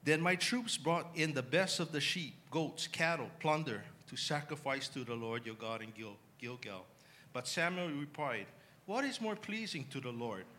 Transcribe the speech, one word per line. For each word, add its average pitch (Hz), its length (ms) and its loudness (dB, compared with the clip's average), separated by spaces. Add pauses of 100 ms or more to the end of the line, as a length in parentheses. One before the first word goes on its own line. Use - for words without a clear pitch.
"Then 151 160 6
my 180 160 6
troops - 400 0
brought 165 400 2
in 156 160 2
the 131 100 2
best 170 380 4
of 165 120 0
the 151 80 2
sheep, 147 340 0 (160)
goats, - 360 0
cattle, 165 440 2 (100)
plunder 151 440 2 (240)
to 123 80 -10
sacrifice 143 720 0
to 135 140 -4
the 120 140 -4
Lord 113 300 -2
your 110 100 -6
God 113 260 -4
in 110 100 -10
Gil-, 107 260 -10 (200)
Gilgal." 117 480 -8 (460)
But 123 140 -2
Samuel 175 440 2
replied, 143 560 -2 (400)
"What 240 180 2
is 277 160 -2
more 220 160 0
pleasing 208 520 -4
to 135 120 -4
the 123 120 -4
Lord 113 340 -4 (120)